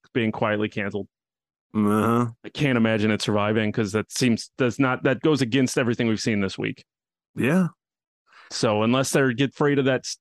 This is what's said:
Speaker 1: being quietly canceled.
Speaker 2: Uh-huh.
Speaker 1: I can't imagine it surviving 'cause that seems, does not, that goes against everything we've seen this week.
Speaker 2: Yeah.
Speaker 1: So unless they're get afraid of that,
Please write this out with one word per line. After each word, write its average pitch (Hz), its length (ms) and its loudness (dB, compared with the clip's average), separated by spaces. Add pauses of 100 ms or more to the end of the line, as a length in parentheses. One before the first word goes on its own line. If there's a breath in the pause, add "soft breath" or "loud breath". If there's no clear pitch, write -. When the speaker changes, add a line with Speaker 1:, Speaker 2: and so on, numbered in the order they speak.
(140)
Speaker 1:
being 113 180 0
quietly 107 380 -2
canceled. 98 380 -6 (680)
Speaker 2:
Uh-huh. 107 520 2 (180)
Speaker 1:
I 107 40 -12
can't 135 280 0
imagine 110 340 2
it 104 100 0
surviving 104 520 0
'cause 104 180 -2
that 107 180 -4
seems, - 480 -2
does 123 220 0
not, 127 240 0
that 131 160 2
goes 156 220 2
against 127 360 0
everything 120 300 0
we've 110 140 0
seen 110 180 -2
this 95 180 -4
week. - 280 -6 (500)
Speaker 2:
Yeah. 160 320 0 (840 loud breath)
Speaker 1:
So 107 320 0
unless 127 280 0
they're 135 220 2
get 127 180 0
afraid 143 280 0
of 131 60 0
that, 127 200 0 (160)